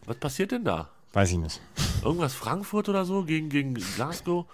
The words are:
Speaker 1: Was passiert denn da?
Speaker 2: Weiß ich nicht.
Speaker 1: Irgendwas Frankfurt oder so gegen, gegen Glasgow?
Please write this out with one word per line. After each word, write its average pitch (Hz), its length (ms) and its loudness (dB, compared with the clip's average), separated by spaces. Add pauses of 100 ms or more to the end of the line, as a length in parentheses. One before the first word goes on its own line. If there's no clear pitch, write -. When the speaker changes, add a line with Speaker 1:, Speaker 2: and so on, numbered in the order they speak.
Speaker 1:
Was 120 120 -6
passiert 151 340 -2
denn 123 140 -2
da? 80 240 0 (240)
Speaker 2:
Weiß 98 180 6
ich 90 60 2
nicht. 80 240 -4 (420)
Speaker 1:
Irgendwas 151 300 2
Frankfurt 202 560 -2
oder 196 160 2
so 190 180 0
gegen, 156 260 0
gegen 139 260 2
Glasgow? 139 800 -2